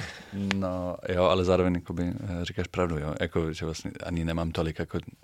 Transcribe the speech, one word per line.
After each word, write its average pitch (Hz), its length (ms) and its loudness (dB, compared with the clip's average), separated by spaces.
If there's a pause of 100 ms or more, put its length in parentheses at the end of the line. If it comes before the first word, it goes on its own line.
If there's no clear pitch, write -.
(560)
No, 90 420 -2 (120)
jo, 90 140 4
ale 90 220 6
zároveň, 90 280 6
jakoby, 87 300 -2 (380)
eh, 87 40 -2
říkáš 87 220 -2
pravdu, 87 300 0
jo, 73 240 -2
jako, 82 320 0
že 82 120 -4
vlastně - 260 -4 (140)
ani 82 200 0
nemám 82 260 0
tolik, 80 280 0
jako, 85 200 -4 (240)